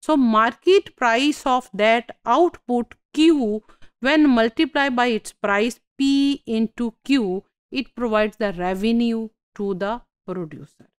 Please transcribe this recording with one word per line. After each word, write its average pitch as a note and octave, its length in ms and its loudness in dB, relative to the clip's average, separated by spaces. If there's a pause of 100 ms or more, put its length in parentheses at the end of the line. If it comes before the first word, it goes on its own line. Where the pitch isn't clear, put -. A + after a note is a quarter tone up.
So D#4 160 0
market B3+ 760 2
price C4 500 0
of B3+ 280 -2
that A3+ 520 0
output B3 720 0 (180)
Q, C#4+ 500 2 (360)
when D4 300 2
multiplied C4 680 0
by B3 120 2
its A3 260 -4
price G#3 460 -2 (180)
P C#4 480 0
into A3+ 480 -4 (120)
Q, G3+ 380 -2 (280)
it B3+ 240 -8
provides G#3+ 420 -2
the G3+ 160 -4
revenue A3 760 -2 (260)
to G3 200 -6
the G3+ 260 -6 (240)
producer. D#3 640 -12 (120)